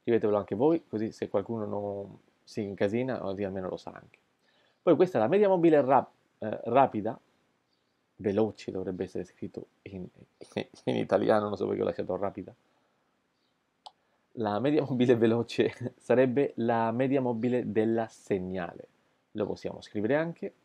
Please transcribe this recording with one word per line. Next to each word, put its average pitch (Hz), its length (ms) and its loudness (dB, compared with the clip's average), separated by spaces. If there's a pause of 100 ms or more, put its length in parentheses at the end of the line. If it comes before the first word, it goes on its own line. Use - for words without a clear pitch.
Scrivetevelo 110 380 2
anche 98 160 -4
voi, 143 320 0
così 110 260 -6
se - 160 -8
qualcuno 104 380 -4
non 101 520 -8 (240)
si - 200 -8
incasina, 104 560 -2
così 98 260 -6
almeno 95 240 -6
lo 85 80 -6
sa - 140 -14
anche. - 280 -20 (640)
Poi 170 140 6
questa 175 220 2
è - 20 4
la 110 80 2
media 202 200 4
mobile 165 340 6
rap-, 127 300 4 (260)
eh, 110 260 -6
rapida, 110 540 2 (960)
veloce 104 540 0
dovrebbe 95 340 -6
essere 92 200 -8
scritto - 420 -12 (160)
in, 95 260 -12
<laughs> - 760 -12
in 127 120 -2
italiano, 107 520 2
non 104 80 -4
so 104 100 -2
perché 101 160 -2
ho - 20 0
lasciato 98 320 -4
rapida. 95 380 -8 (1800)
La 104 260 -2
media 147 220 0
mobile 123 340 4
veloce 117 580 2 (100)
<laughs> - 140 -10
sarebbe 127 580 2
la 113 360 0
media 131 280 0
mobile 120 500 -2
della 113 380 0
segnale. 92 800 -6 (440)
Lo 104 140 -2
possiamo - 360 -8
scrivere 107 340 -2
anche. 165 380 -4 (100)